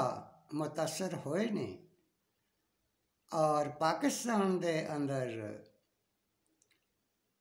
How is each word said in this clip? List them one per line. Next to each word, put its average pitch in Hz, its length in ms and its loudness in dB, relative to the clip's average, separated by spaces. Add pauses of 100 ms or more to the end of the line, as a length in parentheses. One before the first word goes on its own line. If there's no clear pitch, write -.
(540)
ਮੁਤਾਸਰ 156 600 -2
ਹੋਏ 180 340 -2
ਨੇ 165 380 -4 (1500)
ਔਰ 151 360 4
ਪਾਕਿਸਤਾਨ 196 920 2
ਦੇ 160 360 0
ਅੰਦਰ 117 680 -4 (1800)